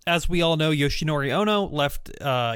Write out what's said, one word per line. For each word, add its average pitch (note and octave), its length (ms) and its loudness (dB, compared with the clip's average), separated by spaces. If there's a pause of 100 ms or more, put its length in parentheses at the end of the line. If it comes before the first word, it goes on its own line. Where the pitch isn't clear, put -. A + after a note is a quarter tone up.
as E3 240 0
we F3 140 2
all E3 140 2
know, D#3 140 2
Yoshinori C#3+ 640 0
Ono G#3 320 2
left, C#3+ 460 -2 (100)
uh, B2 340 0